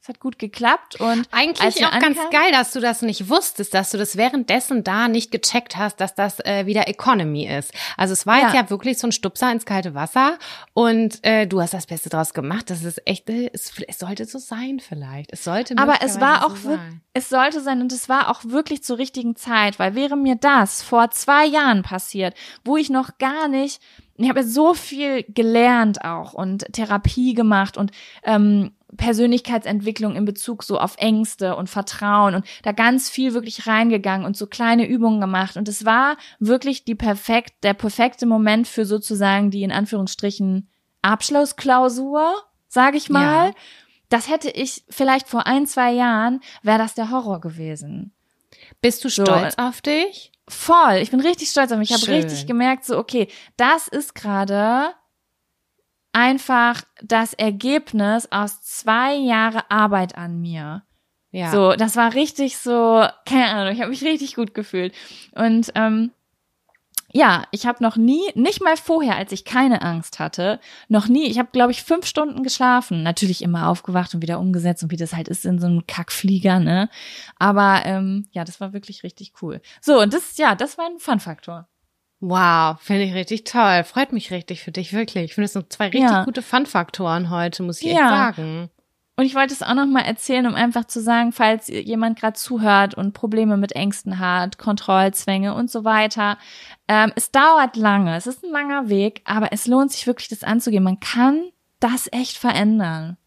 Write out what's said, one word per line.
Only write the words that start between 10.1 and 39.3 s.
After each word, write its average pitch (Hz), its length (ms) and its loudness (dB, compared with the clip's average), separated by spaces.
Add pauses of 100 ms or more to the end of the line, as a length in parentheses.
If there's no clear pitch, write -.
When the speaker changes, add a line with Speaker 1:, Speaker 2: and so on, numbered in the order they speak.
Speaker 2:
und, 226 500 2
äh, 220 240 2
du 185 140 -2
hast 170 140 -2
das 175 120 -10
Beste 165 220 -10
draus 160 260 -4
gemacht. 170 360 -6
Das 170 120 -8
ist 170 240 -10
echt, - 240 -6
äh, 240 220 -4
es, - 180 -12 (160)
es - 140 -16
sollte 202 240 -8
so 240 140 -14
sein 254 420 -8
vielleicht. 143 520 -14
Es - 120 -16
sollte 233 340 -4
Speaker 1:
Aber 285 240 4
es 262 120 -2
Speaker 2:
möglicherweise 233 60 -4
Speaker 1:
war 285 200 4
Speaker 2:
so 285 60 0
Speaker 1:
auch 202 180 -6
wirk-, 294 160 -4
Speaker 2:
sein. 165 200 -16 (120)
Speaker 1:
es 254 160 -6
sollte 277 320 0
sein 269 220 -2
und 254 100 -2
es 247 160 -10
war 262 220 0
auch 240 140 -4
wirklich 285 380 -4
zur 240 160 -6
richtigen 247 380 -6
Zeit, 214 420 -2
weil 190 160 -2
wäre 277 220 -2
mir 269 180 0
das 247 480 2
vor 233 300 2
zwei 285 340 4
Jahren 277 360 2
passiert, 185 520 -6 (300)
wo 269 140 0
ich 302 120 0
noch 262 280 -2
gar 294 300 -2
nicht, 277 320 -2 (360)
ich 240 140 2
habe 269 100 2
ja 247 60 0
so 294 280 4
viel 277 500 -4
gelernt 226 800 4
auch 165 300 -10
und 190 380 -6
Therapie 220 640 0
gemacht 214 420 2
und, 196 140 -2 (320)
ähm, 208 500 4 (240)
Persönlichkeitsentwicklung 220 1200 0
in 208 80 0
Bezug 208 400 -6
so 202 140 -4
auf - 200 -4
Ängste 214 560 0
und 185 160 -8
Vertrauen 208 640 0
und 196 100 -2 (200)
da 214 80 -2
ganz 240 360 2
viel 262 260 -2
wirklich 226 340 -8
reingegangen 202 580 2
und 196 100 -4
so 208 120 -10
kleine 233 360 2
Übungen 226 360 0
gemacht. 190 360 -2
Und 208 120 -6
es 208 160 -10
war 262 320 2 (240)
wirklich 254 440 0
die 226 120 -4
perfekt-, 226 640 -2
der 202 120 2
perfekte 240 520 0
Moment 220 400 4
für - 180 -4
sozusagen 202 680 0